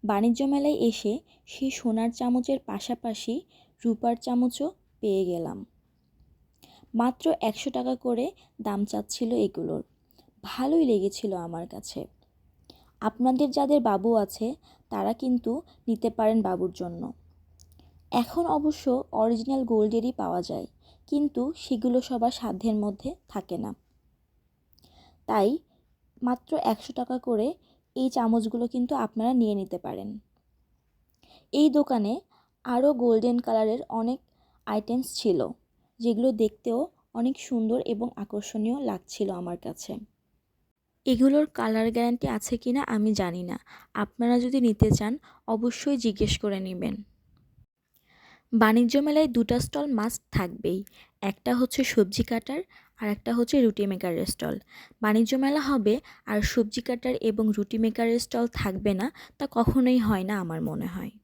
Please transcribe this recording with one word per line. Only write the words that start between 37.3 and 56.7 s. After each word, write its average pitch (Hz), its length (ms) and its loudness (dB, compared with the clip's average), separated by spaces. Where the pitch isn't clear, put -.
সুন্দর 233 320 0
এবং 220 140 -4
আকর্ষণীয় 214 540 -4
লাগছিল 196 400 -4
আমার 175 240 -6
কাছে। - 260 -12
এগুলোর 269 400 6
কালার 220 380 0
গ্যারান্টি 240 320 0
আছে - 260 -4
কিনা 247 180 0
আমি 214 160 2
জানি 180 280 -2
না, - 80 -6
আপনারা 240 400 2
যদি 254 240 2
নিতে 214 300 6
চান 214 160 -2
অবশ্যই 240 580 0
জিজ্ঞেস 208 280 0
করে 196 240 -2
নেবেন। 185 280 -6
বাণিজ্য 226 420 6
মেলায় 302 300 4
দুটা 240 300 2
স্টল 294 220 -4
মাস্ট 226 220 -4
থাকবেই, 180 420 -2
একটা 196 360 -2
হচ্ছে 254 220 0
সবজি 202 360 2
কাটার 254 320 -4
আর 214 160 -4
একটা - 220 -6
হচ্ছে 240 180 0
রুটি 208 260 2
মেকারের 185 420 -2
স্টল। - 220 -6
বাণিজ্য 214 280 4
মেলা 285 260 2
হবে 220 240 2
আর 214 80 0
সবজি 233 360 0